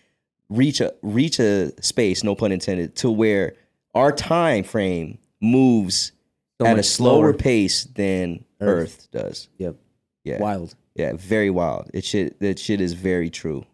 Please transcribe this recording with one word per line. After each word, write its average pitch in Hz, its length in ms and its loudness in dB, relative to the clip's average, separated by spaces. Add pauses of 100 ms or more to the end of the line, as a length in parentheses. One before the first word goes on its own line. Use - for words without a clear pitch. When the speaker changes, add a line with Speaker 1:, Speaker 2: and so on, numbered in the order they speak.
(500)
Speaker 1:
reach 131 320 2
a, - 100 0 (120)
reach 120 360 0
a 101 320 2 (120)
space, 98 400 0
no 101 100 0
pun 101 180 0
intended, 90 460 -4
to 123 140 0
where 104 420 2 (400)
our 135 180 4
time 151 520 0
frame 92 560 -4 (200)
moves 113 720 4 (480)
Speaker 2:
So 120 60 0
Speaker 1:
at 113 80 6
a - 40 4
Speaker 2:
much 104 100 2
Speaker 1:
slower 143 440 4
Speaker 2:
slower. - 20 0
Speaker 1:
pace 110 500 0
than 92 600 -4 (160)
Speaker 2:
Earth. 101 220 2 (140)
Speaker 1:
Earth - 160 -20
does. - 380 -10 (100)
Speaker 2:
Yep. 87 160 -6 (480)
Speaker 1:
Yeah. - 160 -6
Speaker 2:
Wild. 101 340 -4 (220)
Speaker 1:
Yeah, 71 180 -2
very 98 380 0
wild. 80 420 -2
It 95 100 -6
shit, - 360 -4
that 98 180 -2
shit 104 240 -2
is 87 120 -2
very 90 360 -2
true. 76 340 -8 (100)